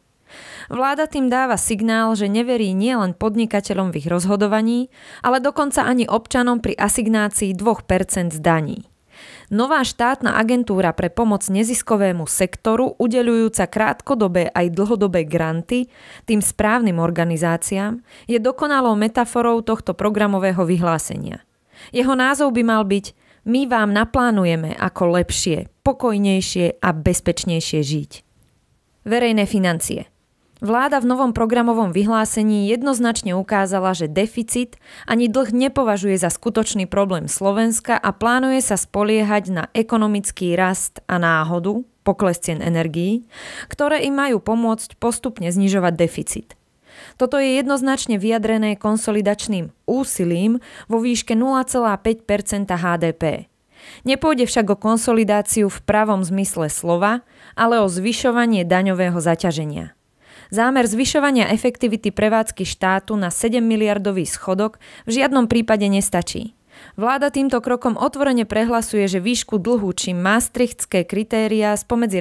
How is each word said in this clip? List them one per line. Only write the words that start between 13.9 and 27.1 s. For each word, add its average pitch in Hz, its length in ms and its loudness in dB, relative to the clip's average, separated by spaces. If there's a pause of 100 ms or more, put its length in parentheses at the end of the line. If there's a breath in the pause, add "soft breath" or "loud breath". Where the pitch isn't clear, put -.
aj 175 160 2
dlhodobé 190 560 0
granty 165 640 -2 (320 loud breath)
tým 214 160 0
správnym 214 640 0
organizáciám, 170 960 -2 (320 loud breath)
je 233 80 2
dokonalou 254 560 0
metaforou 233 720 0
tohto 220 240 -4
programového 196 720 0
vyhlásenia. 170 800 -2 (480 loud breath)
Jeho 254 240 2
názov 269 400 2
by 240 80 2
mal 220 240 2
byť: 196 200 0 (440 soft breath)
„My 262 160 2
vám 226 240 2
naplánujeme, 202 880 0
ako 180 400 0
lepšie, 170 480 -2 (160)
pokojnejšie 202 960 0
a 190 160 0
bezpečnejšie 165 880 -2